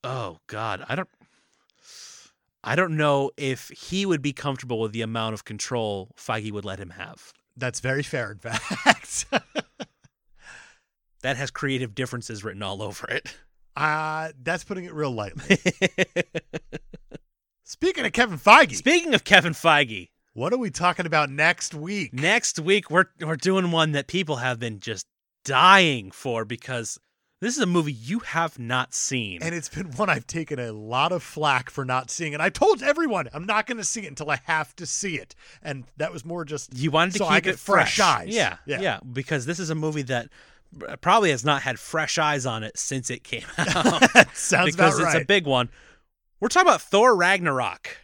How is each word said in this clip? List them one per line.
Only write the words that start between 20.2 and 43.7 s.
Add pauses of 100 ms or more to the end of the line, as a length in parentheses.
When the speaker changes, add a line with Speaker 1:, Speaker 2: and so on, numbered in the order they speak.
Speaker 2:
What
are
we
talking
about
next
week?
Speaker 1:
Next
week,
we're, (140)
we're
doing
one
that
people
have
been
just (380)
dying
for
because (420)
this
is
a
movie
you
have
not
seen.
Speaker 2:
And
it's
been
one
I've
taken
a
lot
of
flack
for
not
seeing.
And
I
told
everyone
I'm
not
gonna
see
it
until
I
have
to
see
it. (280)
And (140)
that
was
more
just
Speaker 1:
You
wanted
to
Speaker 2:
so
Speaker 1:
keep
Speaker 2:
I
get
Speaker 1:
it
Speaker 2:
fresh
Speaker 1:
fresh.
Speaker 2:
eyes.
Speaker 1:
Yeah, (100)
Speaker 2:
Yeah.
Speaker 1:
yeah, (120)
because
this
is
a
movie
that (480)
b-, (160)
probably
has
not
had
fresh
eyes
on
it
since
it
came
<laughs>
out.
Speaker 2:
<laughs>